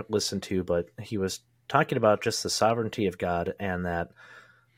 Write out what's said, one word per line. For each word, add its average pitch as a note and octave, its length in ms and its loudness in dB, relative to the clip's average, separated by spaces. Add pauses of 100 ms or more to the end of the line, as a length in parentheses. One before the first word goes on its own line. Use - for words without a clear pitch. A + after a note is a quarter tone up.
listened G2+ 360 0
to, F#2 200 0
but F2 240 0 (120)
he G2+ 180 -6
was F#2+ 220 -4 (280)
talking D3 300 2
about G#2+ 240 6
just - 200 -2
the F#2 80 -4
sovereignty A2 560 2
of F2+ 120 -2
God F2 420 0
and F2+ 260 -2
that, E2+ 240 -2 (680)